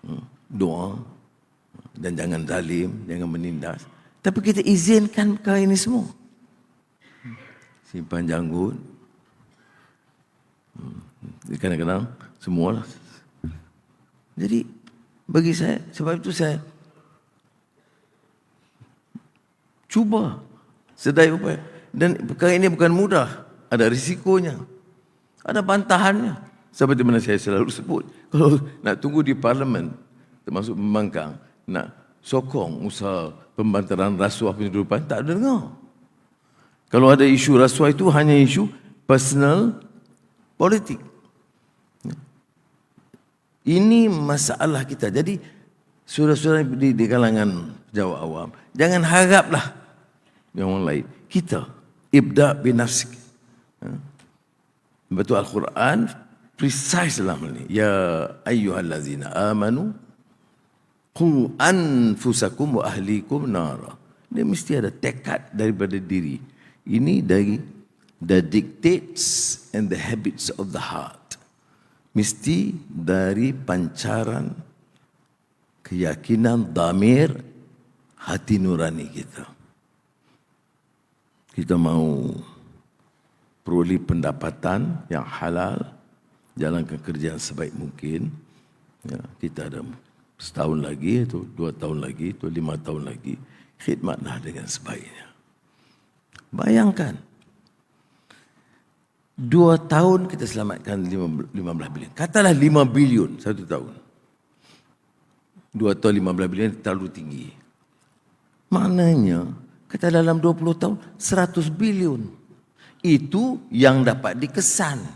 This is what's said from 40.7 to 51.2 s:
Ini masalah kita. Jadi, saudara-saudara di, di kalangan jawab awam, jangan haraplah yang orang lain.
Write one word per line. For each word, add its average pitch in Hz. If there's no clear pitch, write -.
Ini 220
masalah 147
kita. 123
Jadi, 160
saudara-saudara 151
di, 127
di 110
kalangan 107
jawab 92
awam, 80
jangan 170
haraplah 175
yang 95
orang 95
lain. 73